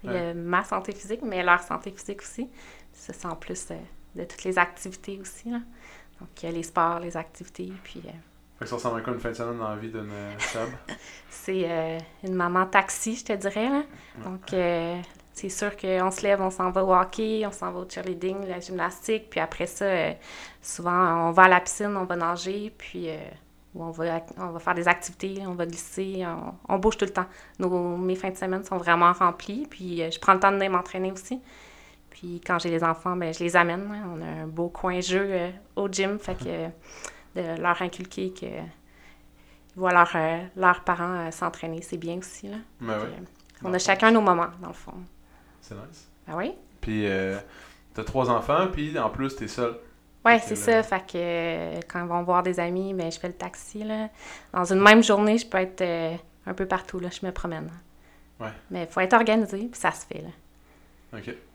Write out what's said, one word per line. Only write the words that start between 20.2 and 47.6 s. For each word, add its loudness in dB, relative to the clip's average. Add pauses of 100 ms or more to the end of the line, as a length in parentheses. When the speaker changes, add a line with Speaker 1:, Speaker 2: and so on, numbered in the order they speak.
Speaker 1:
souvent, 2
on 4
va 8
à 12
la 8
piscine, -4
on -2
va -4
nager, -4
puis, -10
euh, -10 (580)
ou -8
on -8
va -2
ac-, -8
on -6
va -8
faire 0
des 2
activités, -2
on -6
va -2
glisser, -6
on, -8 (120)
on 2
bouge 4
tout 2
le -10
temps. -2 (320)
Nos, 0
mes 0
fins -4
de -10
semaine -2
sont -4
vraiment 8
remplies, 0
puis, -6
euh, -2
je -6
prends 8
le 6
temps 8
de 2
venir 2
m'entraîner -2
aussi. -8 (720)
Puis -12
quand 2
j'ai -2
les 2
enfants, 0
ben, -2
je -8
les 0
amène, 6
hein. -8
On -8
a -6
un -8
beau -2
coin -2
jeu, 2
euh, -2 (240)
au 0
gym, 0
fait -6
que, -8
euh, -6 (680)
de -4
leur 4
inculquer -6
que -10
ils -16
voient 4
leur, 8
euh, 2 (160)
leurs 4
parents, 0
euh, -4
s'entraîner, -6
c'est -8
bien -6
aussi, -12
là. -10 (240)
Speaker 2:
Ben -2
Speaker 1:
Fait -2
Speaker 2:
oui. -8
Speaker 1:
que, -12
euh, -14 (360)
on -14
Speaker 2:
Dans -2
Speaker 1:
a 0
Speaker 2:
le 2
fond. 0
Speaker 1:
chacun 6
nos 8
moments, 4 (120)
dans -12
le -12
fond. -16 (640)
Speaker 2:
C'est -14
nice. -18 (180)
Speaker 1:
Ben -10
oui. -4 (280)
Speaker 2:
Puis, 0
euh, 2 (560)